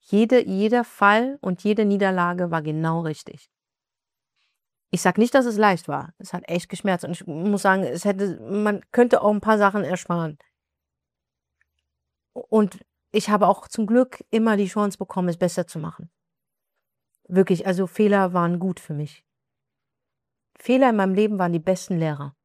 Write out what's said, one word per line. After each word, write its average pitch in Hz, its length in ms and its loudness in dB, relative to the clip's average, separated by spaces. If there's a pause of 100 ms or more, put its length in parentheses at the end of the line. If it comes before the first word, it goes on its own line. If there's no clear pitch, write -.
Jede, 226 440 2
jeder 214 380 0
Fall 226 560 2
und 180 240 -6
jede 214 220 2
Niederlage 180 640 0
war 165 100 -2
genau 160 380 -2
richtig. - 500 -10 (1400)
Ich 175 80 -4
sag 180 160 0
nicht, 233 160 2
dass 262 120 4
es 233 100 -4
leicht 202 320 2
war. 143 300 -8
Es - 160 -14
hat 180 160 -10
echt 175 180 -4
geschmerzt. 185 380 -4
Und 175 60 -8
ich 175 140 -10
muss 180 360 -4
sagen, 190 220 2
es 147 200 -6
hätte, 196 380 -2
man 208 400 -4 (100)
könnte 247 300 4
auch 208 100 2
ein 208 80 -2
paar 214 180 2
Sachen 202 280 2
ersparen. 165 520 -6 (2000)
Und 214 520 -2 (280)
ich 208 160 -2
habe 208 180 4
auch - 220 0
zum 220 180 -4
Glück 254 340 2 (100)
immer 220 260 2
die 202 100 0
Chance 202 300 -2
bekommen, 185 320 -4
es 170 80 -4
besser 175 280 -2
zu 170 140 -14
machen. 160 320 -14 (1160)
Wirklich, 180 360 2
also 190 220 -2
Fehler 196 460 2
waren 175 260 0
gut 185 220 -4
für - 120 -12
mich. 147 300 -10 (1400)
Fehler 262 300 2
in 226 80 0
meinem 190 180 0
Leben 208 240 0
waren 175 140 0
die 170 60 -2
besten 180 380 -4
Lehrer. 147 480 -4